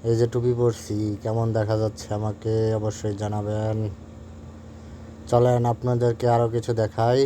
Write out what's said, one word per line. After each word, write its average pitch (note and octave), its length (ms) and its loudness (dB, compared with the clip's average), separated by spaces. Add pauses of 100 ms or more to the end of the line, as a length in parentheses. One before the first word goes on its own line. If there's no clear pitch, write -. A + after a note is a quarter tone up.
এই A2+ 100 4
যে A#2+ 140 6
টুপি B2 280 2
পরছি, A2+ 380 2 (240)
কেমন A2+ 240 0 (120)
দেখা A2 240 2
যাচ্ছে G#2+ 240 -4 (120)
আমাকে G#2+ 360 -2 (240)
অবশ্যই G#2+ 440 -4
জানাবেন। G#2+ 540 -2 (1500)
চলেন B2 320 6 (100)
আপনাদেরকে A#2+ 640 0
আরও A#2 200 4
কিছু A#2 160 -2 (100)
দেখাই। A#2 460 2